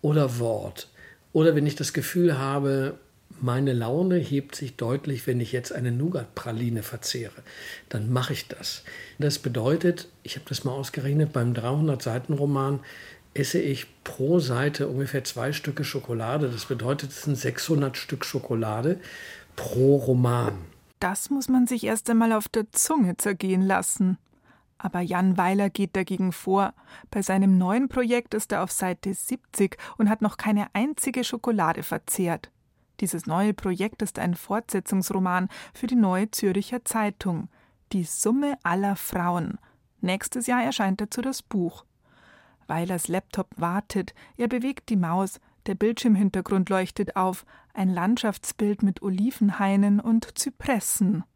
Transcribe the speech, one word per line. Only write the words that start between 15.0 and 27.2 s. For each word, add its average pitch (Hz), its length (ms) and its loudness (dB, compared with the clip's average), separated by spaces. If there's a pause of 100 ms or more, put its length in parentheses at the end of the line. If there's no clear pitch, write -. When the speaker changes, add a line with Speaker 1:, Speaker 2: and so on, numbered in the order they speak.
Speaker 1:
zwei 127 300 -4
Stücke 147 300 -4
Schokolade. 123 640 -2
Das 113 160 -8
bedeutet, 131 460 -4
es - 120 -14
sind 143 140 0
sechshundert 135 600 0
Stück - 280 -6
Schokolade 117 720 -2 (560)
pro 135 420 4
Roman. 120 560 4 (460)
Speaker 2:
Das 196 300 -2
muss 277 180 -2
man 254 200 6
sich 233 160 -2
erst 214 260 -2
einmal 226 240 6
auf 214 160 0
der 220 220 -2
Zunge 220 460 2
zergehen 185 440 0
lassen. 190 560 2 (640)
Aber - 200 -2
Jan 180 360 2
Weiler 190 320 2
geht 190 260 -2
dagegen 185 360 0
vor. 190 420 0 (380)
Bei 202 100 -2